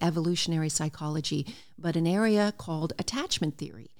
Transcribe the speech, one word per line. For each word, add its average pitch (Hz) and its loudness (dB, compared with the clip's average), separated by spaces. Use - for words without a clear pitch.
evolutionary 165 2
psychology, 151 -2
but 165 -2
an 165 2
area 208 4
called 160 -4
attachment 208 -2
theory, - -12